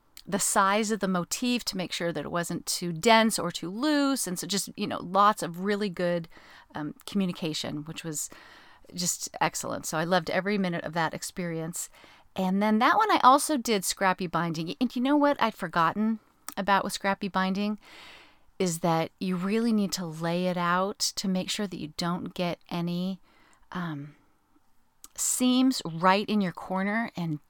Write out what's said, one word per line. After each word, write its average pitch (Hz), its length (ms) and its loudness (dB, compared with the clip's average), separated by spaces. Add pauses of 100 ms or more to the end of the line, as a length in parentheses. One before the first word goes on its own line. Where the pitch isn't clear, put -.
(280)
the 185 120 -2
size 202 520 2
of 214 80 -2
the 196 80 0
motif 202 580 0
to - 120 -6
make 180 140 -4
sure 170 220 -2
that 147 120 -6
it 147 60 -8
wasn't 170 340 -4
too - 280 -4
dense 220 460 4
or 170 120 -4
too - 180 -8
loose. 269 580 0
And 180 100 -4
so - 80 -6
just, 185 320 -2
you 202 80 -4
know, - 160 -4
lots 202 400 4
of 170 200 -6
really 208 280 -2
good, 175 380 -2 (480)
um, 151 180 -6 (140)
communication, 175 760 -4
which 160 180 -12
was 156 260 -6 (640)
just - 360 -4 (120)
excellent. - 460 -4
So 165 100 -4
I 160 60 0
loved 175 260 0
every 196 300 0
minute 175 240 -2
of 156 100 -8
that 160 200 0
experience. 165 760 -6 (460)
And 190 260 2
then 214 180 6
that 277 180 6
one - 140 4
I 339 120 4
also 277 340 8
did 220 260 0
scrappy 190 440 0
binding. 165 520 -2
And 247 160 0
you 247 60 -2
know 277 160 4
what 285 240 2
I'd 220 140 0
forgotten 190 640 0 (380)
about 196 260 4
with 208 100 -4
scrappy 196 340 -2
binding 190 500 0 (840)
is 175 200 0
that 165 400 0
you 185 160 -2
really 220 380 0
need 202 200 2
to 190 120 -4
lay 170 420 -2
it 180 100 0
out 180 420 0
to - 280 -2
make 185 220 0
sure 208 180 -4
that 180 120 -8
you 151 180 -10
don't 175 360 -4
get 175 260 -4 (100)
any, 175 500 -4 (520)
um, 151 440 -8 (1000)
seams 254 680 2
right 185 460 2
in 208 120 2
your 180 100 0
corner. 202 640 -2
And 165 220 -2 (100)